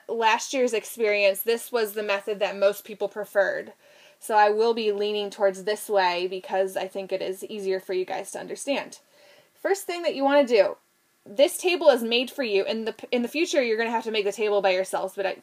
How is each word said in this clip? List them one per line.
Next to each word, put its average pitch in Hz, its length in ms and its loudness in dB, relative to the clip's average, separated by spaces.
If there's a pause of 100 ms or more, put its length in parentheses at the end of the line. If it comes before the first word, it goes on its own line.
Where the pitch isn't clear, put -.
last 226 460 0
year's 247 180 0
experience, 208 720 0
this 233 280 -2
was 220 220 -2
the 214 100 -6
method 202 360 -4
that 190 180 -2
most 196 280 2
people 202 240 -6
preferred. 196 640 -2 (440)
So - 180 -2
I 208 120 8
will 220 240 4
be 220 180 0
leaning 208 380 -2
towards 190 360 0
this - 240 -4
way 185 380 2
because 190 520 -2
I 190 100 -4
think 196 240 -10
it 175 100 -2
is 185 220 -6
easier 190 340 -4
for 190 140 -8
you 185 140 -2
guys 196 260 -8
to 202 80 -10
understand. 208 600 -6 (640)
First 381 220 -2
thing 349 180 -6
that 311 120 -2
you 277 100 0
wanna 285 220 6
do, 220 300 4 (540)
this 269 280 4
table 339 320 4
is 247 120 4
made 240 280 0
for 285 120 -6
you. 202 220 0
In 220 220 -4
the, 233 80 -4 (180)
in 247 100 0
the 240 60 -4
future, 320 340 0
you're 226 140 0
gonna 226 140 0
have 233 140 -2
to 226 60 -6
make 214 140 0
the 202 80 -2
table 208 280 0
by 190 100 4
yourselves, 185 440 -2
but 196 100 -4
I, 185 180 -4